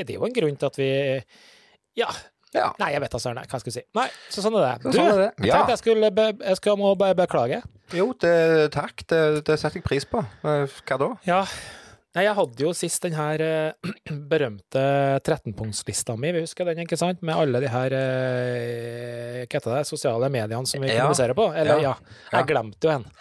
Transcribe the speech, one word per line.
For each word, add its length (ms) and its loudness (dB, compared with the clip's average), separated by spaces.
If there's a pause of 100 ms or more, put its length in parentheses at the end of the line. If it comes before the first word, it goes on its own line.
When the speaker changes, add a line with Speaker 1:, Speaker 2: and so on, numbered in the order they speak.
Speaker 1:
det 80 -8
er 80 -6
jo 60 -2
en 80 -2
grunn 260 0
til 80 -2
at 100 -4
vi, 460 0 (720)
ja. 140 -2 (440)
Speaker 2:
Ja. 280 0
Speaker 1:
Nei, 120 0
jeg 80 0
vet 120 -4
da 60 -4
søren, 180 -4 (100)
hva 140 -6
skal 100 -8
jeg 40 -8
si. 80 -10 (120)
Nei, 140 0 (200)
så 140 -6
sånn 160 2
er 200 2
det. 40 -16
Speaker 2:
Så 100 -2
Speaker 1:
Du, 60 4
Speaker 2:
sånn 140 6
er 60 4
det. 200 2
Speaker 1:
jeg 80 0
Speaker 2:
Ja. 80 4
Speaker 1:
tenkte 140 4
jeg 100 0
skulle 320 4
be-, 340 0
jeg 120 2
skal 200 2
må 220 2
bare 160 4
beklage. 480 0 (300)
Speaker 2:
Jo, 260 0
det, 540 4
takk. 340 -6
Det, 380 4
det 140 2
setter 160 -2
jeg 100 -10
pris 200 0
på. 140 -4
Eh, 480 -2
hva 320 -4
da? 160 0 (100)
Speaker 1:
Ja. 220 2 (680)
Nei, 120 2
jeg 100 2
hadde 240 0
jo 140 2
sist 300 -4
den 100 -4
her, 280 -2
eh, 320 0 (120)
<clears throat> 260 -10
berømte 1120 0
tretten-punktslista 960 -4
mi, 140 -2
vi 80 0
husker 260 -6
den, 180 -2
ikke 140 -4
sant? 240 0
Med 140 -2
alle 240 2
de 80 -2
her, 260 0
eh, 1500 -4
hva 140 -4
heter 160 -2
det, 100 -2
sosiale 420 0
mediene 380 -2
som 160 -4
vi 60 -2
Speaker 2:
Ja. 180 2
Speaker 1:
kommuniserer 280 2
på. 200 2
Eller, 240 4
Speaker 2:
Ja. 20 2
Speaker 1:
ja, 140 0 (380)
jeg 80 2
Speaker 2:
Ja. 20 2 (120)
Speaker 1:
glemte 280 -4
jo 80 4
en. 140 -2 (160)